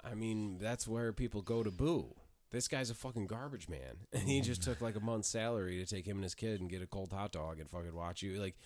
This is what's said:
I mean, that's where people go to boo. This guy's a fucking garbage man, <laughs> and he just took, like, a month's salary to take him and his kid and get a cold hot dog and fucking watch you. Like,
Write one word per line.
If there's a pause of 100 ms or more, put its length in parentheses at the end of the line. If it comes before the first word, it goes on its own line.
I
mean,
that's
where
people
go
to
boo. (360)
This
guy's
a
fucking
garbage
man,
<laughs>
and
he
just
took,
like,
a
month's
salary
to
take
him
and
his
kid
and
get
a
cold
hot
dog
and
fucking
watch
you.
Like,